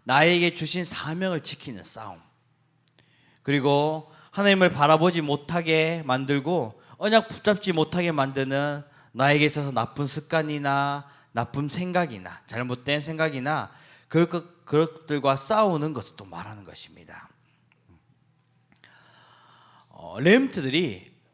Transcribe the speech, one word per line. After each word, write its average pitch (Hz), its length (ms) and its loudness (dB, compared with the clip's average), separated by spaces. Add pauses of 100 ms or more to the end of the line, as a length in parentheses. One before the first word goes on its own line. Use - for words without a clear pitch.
나에게 170 500 4
주신 175 300 -4
사명을 165 580 -4
지키는 117 400 -10
싸움. 95 400 -14 (1200)
그리고 143 680 0 (180)
하나님을 196 400 4
바라보지 156 500 4
못하게 160 880 -2
만들고 135 720 -2 (180)
언약 214 280 2
붙잡지 202 460 -2
못하게 170 400 0
만드는 139 720 -2 (260)
나에게 143 360 4
있어서 147 260 -2
나쁜 120 340 -2
습관이나 143 1000 -2 (240)
나쁜 131 340 -4
생각이나 151 800 -4
잘못된 123 560 -4
생각이나 147 680 -4 (340)
그, 165 220 4
그, - 360 -10
그것들과 147 680 0
싸우는 170 580 0
것을 120 240 -10
또 104 80 -18
말하는 98 380 -14
것입니다. 82 680 -20 (2500)
어, 85 320 -14
렘트들이, 156 920 2 (220)